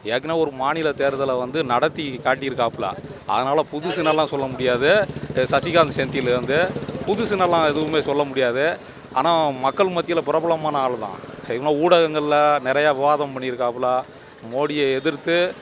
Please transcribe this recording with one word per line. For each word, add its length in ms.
ஏற்கனவே 360
ஒரு 120
மாநில 380
தேர்தலை 480
வந்து 260
நடத்தி 600
காட்டியிருக்காப்புல, 680
அதனால 380
புதுசுன்னெல்லாம் 520
சொல்ல 200
முடியாது. 600
சசிகாந்த் 600
செந்தில் 380
வந்து 340
புதுசுன்னெல்லாம் 580
எதுவுமே 380
சொல்ல 220
முடியாது. 540
ஆனா 360
மக்கள் 380
மத்தியில 300
பிரபலமான 600
ஆள் 220
தான். 560
இவங்க 340
ஊடகங்கள்ல 760
நிறையா 280
விவாதம் 420
பண்ணியிருக்காப்புல, 640
மோடியை 400
எதிர்த்து 680